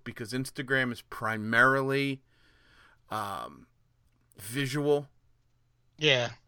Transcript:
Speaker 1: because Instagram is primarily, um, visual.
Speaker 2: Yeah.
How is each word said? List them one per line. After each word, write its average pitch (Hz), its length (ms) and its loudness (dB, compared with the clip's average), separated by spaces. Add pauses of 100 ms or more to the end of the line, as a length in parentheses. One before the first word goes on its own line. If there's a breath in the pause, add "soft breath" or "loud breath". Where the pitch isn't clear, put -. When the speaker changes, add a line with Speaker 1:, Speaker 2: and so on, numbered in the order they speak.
Speaker 1:
because 113 300 -12
Instagram 131 600 -2
is - 80 -16
primarily, 135 1200 2 (880)
um, 95 580 -8 (680)
visual. 143 720 0 (880)
Speaker 2:
Yeah. 127 340 4 (160)